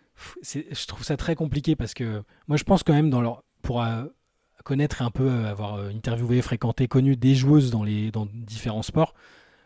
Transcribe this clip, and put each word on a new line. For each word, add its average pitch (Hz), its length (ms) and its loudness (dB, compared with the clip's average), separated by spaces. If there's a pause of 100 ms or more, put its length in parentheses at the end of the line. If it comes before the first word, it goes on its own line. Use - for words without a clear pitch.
(140)
Pff, - 280 -20
c'est, - 280 -10
je - 160 -10
trouve - 180 -12
ça 151 120 -2
très - 180 -2
compliqué 151 400 0
parce - 200 -4
que 110 280 -6 (260)
moi, 147 80 2
je - 80 -2
pense 190 180 4
quand 170 100 2
même, 151 180 4
dans 123 100 2
leur, 120 220 -2 (200)
pour, 120 200 -2
euh, 117 220 -2 (600)
connaître 143 380 -2
et - 20 0
un 117 60 0
peu, 131 180 0
euh, 117 220 0
avoir, 104 240 -6
euh, 101 160 -8
interviewé, 117 520 0
fréquenté, - 460 -2
connu 135 280 4
des 131 200 4
joueuses 135 340 6
dans 110 140 0
les, 104 260 -2
dans 107 220 -4
différents 110 500 -6
sports, - 320 0 (520)